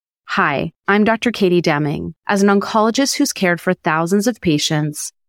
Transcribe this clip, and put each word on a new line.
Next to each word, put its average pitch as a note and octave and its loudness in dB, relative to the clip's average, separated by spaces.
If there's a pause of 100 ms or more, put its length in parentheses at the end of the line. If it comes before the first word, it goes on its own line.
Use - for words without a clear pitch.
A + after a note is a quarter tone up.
(260)
Hi, E3 -2 (160)
I'm G3+ 2
Doctor A3 0
Katie F3 2
Deming. D#3 -2 (140)
As G3+ 2
an G3+ 4
oncologist A3 0
who's - 0
cared F3 0
for F#3 0
thousands F3 0
of A#3 -4
patients, D3+ -2 (180)